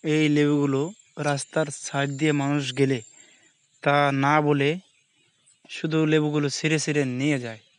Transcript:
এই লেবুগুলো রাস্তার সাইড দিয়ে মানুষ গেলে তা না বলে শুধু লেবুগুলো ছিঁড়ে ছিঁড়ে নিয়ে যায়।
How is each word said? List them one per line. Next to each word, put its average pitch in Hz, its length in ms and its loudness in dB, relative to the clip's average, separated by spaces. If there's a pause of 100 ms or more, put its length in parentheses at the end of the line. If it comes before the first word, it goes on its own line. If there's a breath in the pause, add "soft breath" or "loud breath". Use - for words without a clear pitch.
এই 156 240 2
লেবুগুলো 147 520 2 (380)
রাস্তার 147 520 -2
সাইড 143 400 -6
দিয়ে 147 220 0
মানুষ 143 320 0 (100)
গেলে 135 240 0 (840 soft breath)
তা 143 140 2 (160)
না 139 280 2
বলে 147 300 2 (1000)
শুধু 160 360 -4
লেবুগুলো 151 440 2
ছিঁড়ে 156 280 -2
ছিঁড়ে 147 260 0
নিয়ে 131 340 -2
যায়। 113 220 -10 (180)